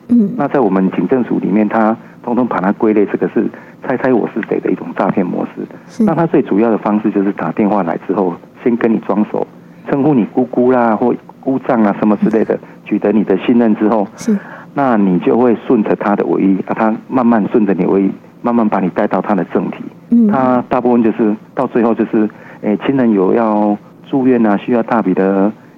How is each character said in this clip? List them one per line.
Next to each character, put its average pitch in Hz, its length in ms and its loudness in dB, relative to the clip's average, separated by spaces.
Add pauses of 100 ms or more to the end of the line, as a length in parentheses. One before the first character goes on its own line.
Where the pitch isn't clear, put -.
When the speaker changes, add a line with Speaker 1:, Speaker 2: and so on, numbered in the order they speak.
Speaker 1:
嗯。 220 260 4
Speaker 2:
那 143 140 -2
在 139 120 0
我 104 100 2
们 95 220 2
警 - 140 -2
政 131 180 2
署 98 160 -2
里 - 80 -2
面， 104 200 2
它 110 260 0 (280)
通 120 120 -4
通 123 120 0
把 107 120 -2
它 92 140 0
归 107 220 0
类， 104 120 2
这 - 120 -4
个 95 100 -2
是 104 180 -2 (400)
猜 127 120 -4
猜 131 140 0
我 110 220 2
是 110 140 -6
谁 92 100 -2
的 - 120 -4
一 - 40 0
种 - 120 -8 (100)
诈 101 140 0
骗 - 140 -2
模 87 300 -6
式。 - 80 -10 (240)
Speaker 1:
是。 - 180 -4
Speaker 2:
那 165 100 2
它 165 120 0
最 160 160 2
主 - 160 -2
要 117 120 2
的 101 80 0
方 107 240 0
式 110 80 0
就 98 120 0
是 98 100 0
打 85 200 -6
电 107 160 0
话 95 140 0
来 82 240 -4
之 95 80 -2
后， 90 200 -2 (300)
先 120 140 0
跟 113 140 0
你 104 80 0
装 104 300 -2
熟， - 160 -4 (440)
称 143 120 0
呼 147 120 2
你 110 180 2
姑 131 140 0
姑 123 260 0
啦 117 240 2
或 120 180 0 (260)
姑 135 200 -2
丈 120 240 0
啊 101 160 2
什 110 80 2
么 104 80 2
之 104 140 0
类 107 140 2
的， 104 100 -2
Speaker 1:
嗯。 101 60 -6 (260)
Speaker 2:
取 104 120 -2
得 104 140 0
你 107 100 2
的 95 160 0
信 117 200 2
任 113 180 2
之 107 120 0
后， 104 280 0
Speaker 1:
是。 214 200 -2 (380)
Speaker 2:
那 135 200 0
你 98 260 2
就 - 180 2
会 120 180 4 (100)
顺 117 180 2
着 87 120 0
他 104 180 0
的 - 120 0
尾 85 160 0
翼， 95 240 2
啊， 104 80 -6
他 110 200 0 (140)
慢 127 160 0
慢 117 260 2
顺 113 140 2
着 98 80 0
你 87 140 0
尾 95 160 2
翼， 98 80 2 (320)
慢 120 120 -2
慢 113 140 2
把 104 100 -2
你 95 120 -2
带 104 180 -2
到 95 140 -2
他 107 120 -2
的 90 100 0
正 - 260 -4
题。 - 80 -12 (320)
Speaker 1:
嗯。 233 180 4
Speaker 2:
他 127 400 2
大 131 100 0
部 123 140 0
分 120 100 4
就 110 100 2
是， 107 220 0 (200)
到 131 120 -2
最 117 160 0
后 113 120 2
就 110 120 0
是， 107 220 0 (340)
哎， 107 220 0
亲 139 100 0
人 123 160 2
有 98 220 2
要 107 440 2 (300)
住 135 200 0
院 123 180 4
啊， 104 140 2
需 - 140 -4
要 117 100 2
大 113 180 0
笔 92 140 0
的 98 360 2 (280)